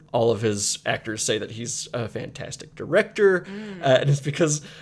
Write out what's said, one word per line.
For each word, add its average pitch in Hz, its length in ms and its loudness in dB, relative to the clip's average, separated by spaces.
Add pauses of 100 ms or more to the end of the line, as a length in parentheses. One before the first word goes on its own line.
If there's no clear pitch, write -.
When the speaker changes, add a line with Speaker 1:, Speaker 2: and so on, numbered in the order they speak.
(140)
Speaker 1:
all 117 180 4
of 107 100 0
his 104 440 0
actors 110 360 -4
say 110 160 0
that 104 140 -6
he's - 420 -10
a 117 140 -4
fantastic - 680 -12
director. 196 680 2
Speaker 2:
Mm. 196 400 -12
Speaker 1:
Uh, 131 180 6
and 143 100 2
it's 143 120 4
because, 151 400 0 (200)